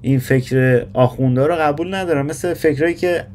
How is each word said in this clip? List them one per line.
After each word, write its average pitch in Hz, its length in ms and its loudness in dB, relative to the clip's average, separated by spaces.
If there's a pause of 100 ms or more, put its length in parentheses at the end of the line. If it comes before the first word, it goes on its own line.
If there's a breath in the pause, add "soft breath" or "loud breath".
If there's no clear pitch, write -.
این 131 160 2
فکر 127 720 2
آخوندا 127 540 2
رو 170 80 0
قبول 160 400 -2
ندارن، 170 320 -2
مثل 160 280 -4
فکرایی 160 400 0
که 175 300 -2 (100)